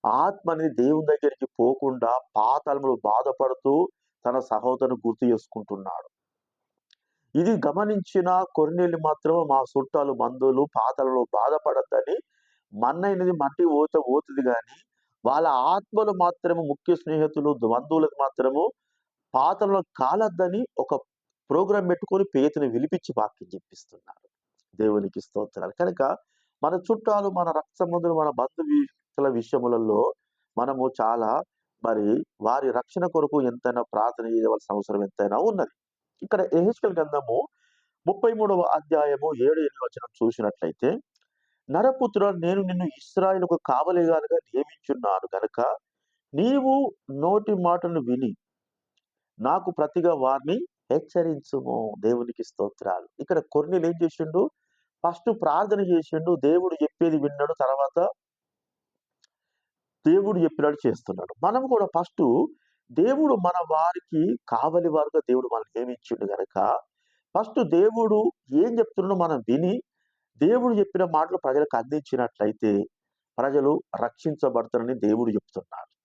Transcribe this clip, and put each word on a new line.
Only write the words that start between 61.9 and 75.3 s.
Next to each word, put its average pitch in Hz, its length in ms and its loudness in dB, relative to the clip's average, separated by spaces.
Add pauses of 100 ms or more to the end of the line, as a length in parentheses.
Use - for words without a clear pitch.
దేవుడు 269 420 2
మన 180 240 0 (140)
వారికి 165 640 0 (120)
కావలి 160 400 0
వారుగా 151 300 0
దేవుడు 127 340 0
మనల్ని 110 220 -6
నియమించిండు 117 500 -8
కనుక 98 520 -2 (580)
ఫస్ట్ 220 340 -2
దేవుడు 214 600 2 (220)
ఏం 226 260 2
చెప్తున్నాడో 196 360 -2
మనం 160 240 0
విని 160 420 0 (560)
దేవుడు 233 360 4
చెప్పిన 190 320 0
మాటలు 160 320 0
ప్రజలకు 143 400 0
అందించినట్లయితే 113 1080 -2 (540)
ప్రజలు 139 440 2 (220)
రక్షించబడతారని 120 960 -2
దేవుడు 113 300 2
చెప్తున్నాడు. - 600 -8 (160)